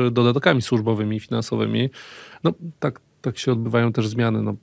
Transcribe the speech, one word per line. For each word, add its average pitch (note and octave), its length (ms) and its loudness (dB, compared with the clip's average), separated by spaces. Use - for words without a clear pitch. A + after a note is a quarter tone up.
dodatkami B2 500 4
służbowymi G#2+ 560 0
i - 20 -4
finansowymi. A2+ 720 -2
No, D#3+ 100 2
tak, C#3 200 -4
tak A#2+ 160 -4
się - 140 -2
odbywają A#2 420 2
też A2 140 0
zmiany. A2 360 0
No, G#2 200 -2